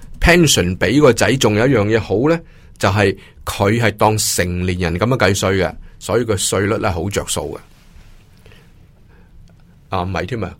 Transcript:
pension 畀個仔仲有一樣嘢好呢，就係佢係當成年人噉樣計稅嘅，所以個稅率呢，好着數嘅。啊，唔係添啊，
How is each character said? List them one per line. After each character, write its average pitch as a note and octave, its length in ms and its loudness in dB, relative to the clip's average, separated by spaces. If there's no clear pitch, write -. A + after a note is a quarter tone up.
pension C#3 580 4
畀 G#2+ 220 0
個 C#3 140 6
仔 G2+ 220 2
仲 A#2+ 200 2
有 A2 120 2
一 C#3+ 40 2
樣 G#2+ 140 2
嘢 A2 140 0
好 G#2 280 -2
呢， E3 120 2
就 G#2 100 2
係 G2 260 2
佢 G#2+ 340 0
係 A2+ 120 2
當 G#2+ 260 0
成 F2+ 480 -2
年 F#2 140 -2
人 E2+ 180 -2
噉 F#2+ 80 0
樣 B2+ 120 0
計 G2 200 2
稅 F#2+ 160 0
嘅， D#2+ 120 -4
所 G2 200 -2
以 B2 40 0
個 A2 120 -2
稅 F#2+ 260 -2
率 G2+ 160 0
呢， G2+ 140 -2
好 E2+ 180 -4
着 D#2+ 180 -4
數 - 140 -6
嘅。 - 40 -14
啊， F#2 140 -4
唔 F#2 80 -6
係 E2+ 140 -4
添 A2+ 180 -6
啊， F2 160 -10